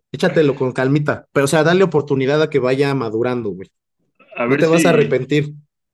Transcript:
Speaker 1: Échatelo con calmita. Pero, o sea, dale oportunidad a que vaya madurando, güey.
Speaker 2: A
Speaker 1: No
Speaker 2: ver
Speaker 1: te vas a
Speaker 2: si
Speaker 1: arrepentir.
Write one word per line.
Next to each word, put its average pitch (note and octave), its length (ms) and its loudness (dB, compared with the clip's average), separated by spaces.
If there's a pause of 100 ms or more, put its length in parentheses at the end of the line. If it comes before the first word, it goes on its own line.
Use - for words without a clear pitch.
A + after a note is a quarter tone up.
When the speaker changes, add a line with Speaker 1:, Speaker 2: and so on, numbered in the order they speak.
(120)
Speaker 1:
Échatelo D3 420 0
con B2+ 180 -4
calmita. C3+ 600 -2
Pero, D3+ 120 2
o D3+ 40 0
sea, D#3 140 2
dale F3+ 220 4
oportunidad C#3+ 580 0
a D3+ 80 -2
que C#3+ 80 0
vaya C3+ 360 0
madurando, A#2 560 -4
güey. F#2 180 -14 (680)
Speaker 2:
A - 80 -4
Speaker 1:
No A#2+ 60 -2
Speaker 2:
ver C#3+ 100 2
Speaker 1:
te E3 60 2
vas D#3+ 100 2
a E3 40 4
Speaker 2:
si D#3+ 80 2
Speaker 1:
arrepentir. D3 640 0 (420)